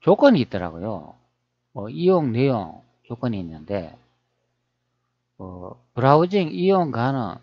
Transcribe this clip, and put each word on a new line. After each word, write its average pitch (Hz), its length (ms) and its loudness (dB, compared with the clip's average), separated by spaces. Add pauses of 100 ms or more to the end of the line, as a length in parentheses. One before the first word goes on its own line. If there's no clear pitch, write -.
조건이 208 400 4
있더라고요. 90 760 -6 (580)
뭐 101 180 -10
이용 160 420 2
내용 117 500 -2 (220)
조건이 117 340 -6
있는데, 80 580 -8 (1400)
뭐 92 440 -16 (140)
브라우징 160 560 4
이용 180 400 0
가능, 120 520 -4